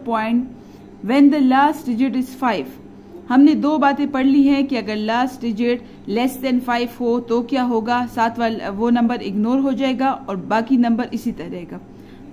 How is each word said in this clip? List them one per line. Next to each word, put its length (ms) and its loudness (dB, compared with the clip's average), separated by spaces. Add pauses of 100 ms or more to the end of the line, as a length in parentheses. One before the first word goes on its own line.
point, 400 0 (580)
when 280 6
the 160 2
last 420 2
digit 320 0
is 220 -6
five। 240 0 (640)
हमने 260 6
दो 220 0
बातें 340 0
पढ़ 140 -2
ली 180 4
हैं 240 2
कि 80 -4
अगर 200 -4
last 460 -2
digit 400 -2 (280)
less 340 -2
than 240 0
five 320 -2
हो 200 0 (100)
तो 200 0
क्या 140 0
होगा, 420 0
साथ 340 -2
वाला 300 -2
वो 200 0
number 320 2
ignore 380 0
हो 140 2
जाएगा 380 0 (180)
और 60 -4
बाकी 420 0
number 360 2
इसी 180 -4
तरह 180 -10
रहेगा। 300 -12 (540)